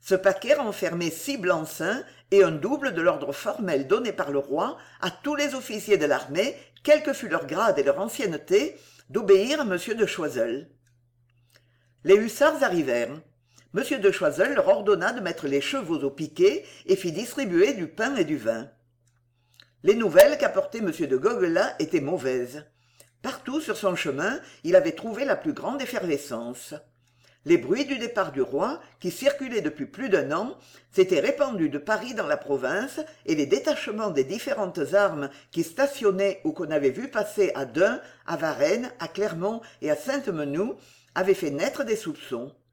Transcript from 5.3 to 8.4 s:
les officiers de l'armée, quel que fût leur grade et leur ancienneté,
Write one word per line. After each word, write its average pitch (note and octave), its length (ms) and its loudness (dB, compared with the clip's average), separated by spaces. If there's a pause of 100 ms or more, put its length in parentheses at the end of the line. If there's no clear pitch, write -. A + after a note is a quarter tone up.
les C#4 200 -2
officiers G#3+ 440 0
de D#3 80 2
l'armée, C#3+ 500 0 (260)
quel D4 200 6
que C#4 100 -2
fût B3+ 160 -6
leur D#3 180 -2
grade F3+ 320 2
et C#3 40 4
leur C#3 160 4
ancienneté, G3+ 760 0 (320)